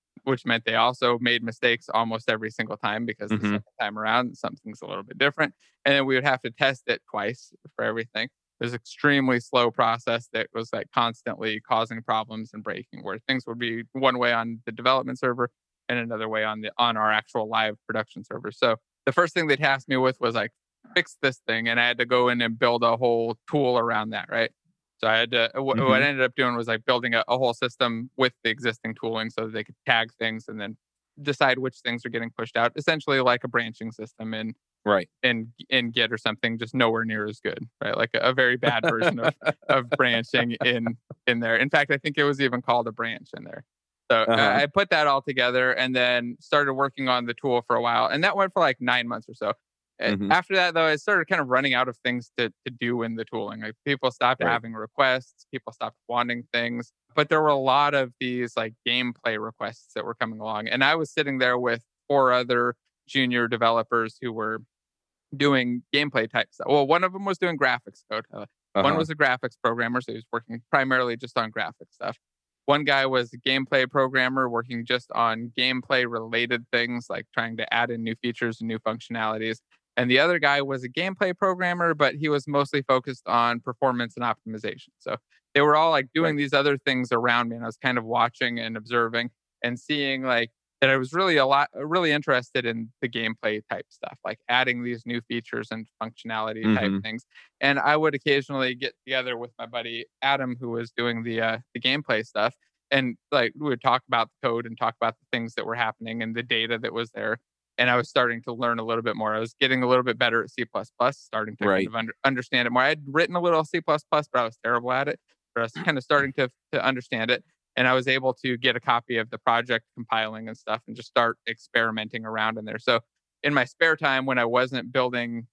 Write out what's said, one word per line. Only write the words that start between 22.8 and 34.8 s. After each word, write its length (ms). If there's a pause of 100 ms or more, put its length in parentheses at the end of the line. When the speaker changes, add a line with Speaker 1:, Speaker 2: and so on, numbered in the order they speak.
Speaker 1:
a 140
whole 400 (120)
tool 280
around 340
that, 180
right? 220 (480)
So 100
I 80
had 140
to, 240
wh-, 40
what 180
Speaker 2:
Mm-hmm. 140
Speaker 1:
I 100
ended 220
up 120
doing 200
was, 120
like, 180
building 280
a, 140
a 100
whole 160
system 640
with 160 (100)
the 60
existing 460
tooling 360
so 140
that 80
they 120
could 100 (100)
tag 280
things 340
and 140
then 160 (440)
decide 380
which 240
things 220
are 40
getting 220
pushed 240
out, 220
essentially 420
like 240
a 60
branching 420
system 420
in 200 (340)